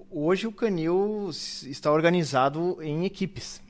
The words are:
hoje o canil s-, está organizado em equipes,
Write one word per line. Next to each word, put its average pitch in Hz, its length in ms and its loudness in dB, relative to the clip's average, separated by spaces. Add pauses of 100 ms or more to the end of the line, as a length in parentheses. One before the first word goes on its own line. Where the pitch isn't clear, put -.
(100)
hoje 185 380 0
o 226 40 -6
canil 202 800 0
s-, - 380 -10
está 143 220 0
organizado 160 880 2
em 156 220 -4
equipes, - 680 -6